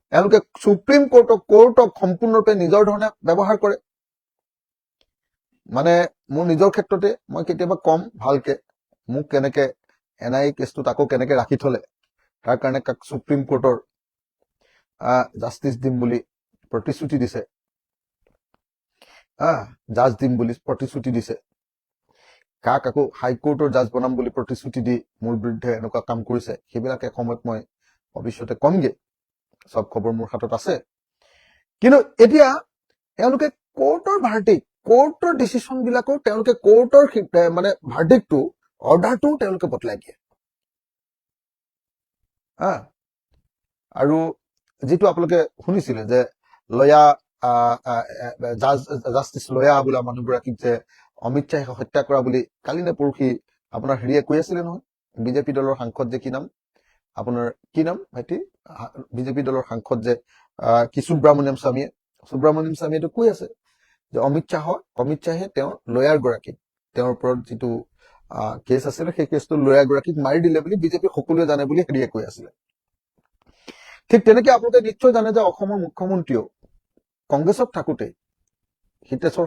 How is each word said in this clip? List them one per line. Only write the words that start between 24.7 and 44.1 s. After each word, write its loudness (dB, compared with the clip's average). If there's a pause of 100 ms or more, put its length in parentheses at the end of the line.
দি -2 (280)
মোৰ -4
বিৰুদ্ধে -6
এনেকুৱা -6
কাম -6
কৰিছে, -6 (180)
সেইবিলাক -8
এসময়ত -8
মই -6 (560)
ভৱিষ্যতে -10
কমগে। 2 (800)
চব -4
খবৰ -4
মোৰ -6
হাতত -8
আছে। -4 (1040)
কিন্তু 8 (240)
এতিয়া 8 (720)
তেওঁলোকে 2 (320)
কোৰ্টৰ 0
ভাৰ্ডিক্ট, 2 (240)
কোৰ্টৰ 4
ডিচিশ্যন -4
বিলাকো -2
তেওঁলোকে 0 (140)
কোৰ্টৰ 8 (100)
সি-, -4 (100)
এ, 6
মানে 0 (240)
ভাৰ্ডিক্টটো, 4 (420)
অৰ্ডাৰটো 2
তেওঁলোকে -4
বদলাই -6
দিয়ে। -20 (2500)
হা? -2 (1200)
আৰু 0 (640)